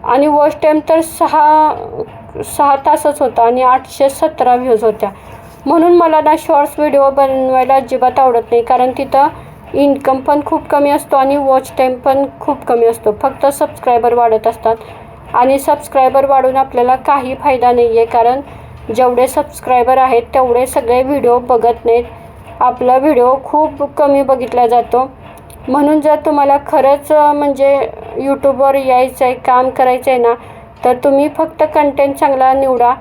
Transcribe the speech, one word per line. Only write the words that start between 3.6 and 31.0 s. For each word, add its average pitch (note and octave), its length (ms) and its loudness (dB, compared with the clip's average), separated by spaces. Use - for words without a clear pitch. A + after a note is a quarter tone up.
आठशे C4 480 0
सतरा C4+ 460 0
व्ह्यूज B3 280 0
होत्या. G#3+ 260 -2
म्हणून E4+ 300 4
मला D#4+ 260 4
ना D4+ 160 2
शॉर्ट्स D4 400 0
व्हिडिओ C#4 320 2
बनवायला C4 680 0
अजिबात B3+ 440 0
आवडत B3 220 2
नाही, A#3 120 2
कारण B3+ 340 0
तिथं C#4 300 0
इन्कम C4+ 440 0
पण C#4+ 280 -2
खूप D#4 220 -4
कमी C#4+ 220 0
असतो C#4+ 260 -2
आणि C4+ 220 2
वॉच C4+ 400 0
टाइम C4 160 0
पण C4+ 320 0
खूप C#4+ 260 -4
कमी A#3 200 0
असतो. A3+ 260 0
फक्त C4+ 240 -4
सबस्क्रायबर B3+ 680 0
वाढत A3+ 340 0
असतात A3+ 280 -2
आणि C4+ 260 2
सबस्क्रायबर C4+ 640 0
वाढून C4 320 0
आपल्याला B3+ 380 0
काही C4 400 -2
फायदा B3+ 360 0
नाही A#3+ 260 2
आहे, A#3 80 2
कारण A#3+ 360 0
जेवढे B3 320 2
सबस्क्रायबर B3+ 720 0
आहेत B3+ 260 2
तेवढे B3+ 320 2
सगळे B3+ 380 -2
व्हिडिओ B3 360 0
बघत A#3 460 0
नाहीत. A#3 180 2
आपला B3 380 0
व्हिडिओ C4 460 2
खूप D4 400 -2
कमी C#4 240 2
बघितला B3 460 0
जातो. A#3+ 440 0
म्हणून D4 340 0
जर D4+ 140 2
तुम्हाला C#4+ 320 2
खरंच, C#4+ 440 0
अ, D4 200 4
म्हणजे C#4 580 0
YouTubeवर C#4 580 0
यायचं B3+ 500 0
आहे, B3 80 0
काम B3+ 360 0
करायचं B3+ 420 0
आहे B3+ 80 0
ना, A#3 140 2
तर B3 180 4